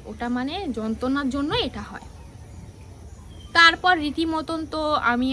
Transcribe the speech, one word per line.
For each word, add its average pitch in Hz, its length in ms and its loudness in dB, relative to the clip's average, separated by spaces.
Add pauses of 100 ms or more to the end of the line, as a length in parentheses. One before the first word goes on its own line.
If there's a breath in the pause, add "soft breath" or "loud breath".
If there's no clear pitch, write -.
ওটা 226 180 -6 (100)
মানে 277 180 -2 (220)
যন্ত্রণার 254 580 0
জন্য 285 160 0 (160)
এটা 208 240 -8
হয়। - 140 -14 (1500)
তারপর 339 360 8 (100)
রীতিমতন 320 560 -2 (140)
তো 311 80 0 (300)
আমি 247 220 2